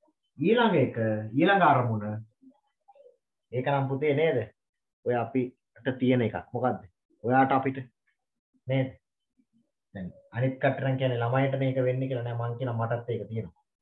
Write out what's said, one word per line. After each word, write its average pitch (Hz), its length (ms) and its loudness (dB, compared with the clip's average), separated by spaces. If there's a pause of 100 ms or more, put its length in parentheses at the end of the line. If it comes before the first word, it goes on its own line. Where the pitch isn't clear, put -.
(380)
ඊළඟ 214 380 2
එක, 123 200 0 (340)
ඊළඟ 180 320 4
අරමුණ. 120 440 2 (1500)
ඒක 127 140 -4
නම් 139 220 0
පුතේ 139 260 0
නේද? 156 240 2 (680)
ඔය 120 100 0
අපිට - 800 -4
තියෙන 123 280 4
එකක්. - 260 -2
මොකද්ද? 120 320 -2 (440)
ඔයාට 131 280 4
අපිට 135 260 0 (880)
නේද? 131 220 0 (1040)
දැන් 92 140 -10 (200)
අනිත් 131 280 -2
කට්ටියන් 135 420 0
කියන්නේ 123 220 0
ළමයිට 131 380 0
මේක 131 180 0
වෙන්නේ 127 320 0
කියලා 120 160 -4
නෑ. 117 160 -6
මං 120 180 -6
කියන 127 140 -4
මටත් 117 360 -4
ඒක 107 200 -6
තියෙනවා. 110 340 -8 (200)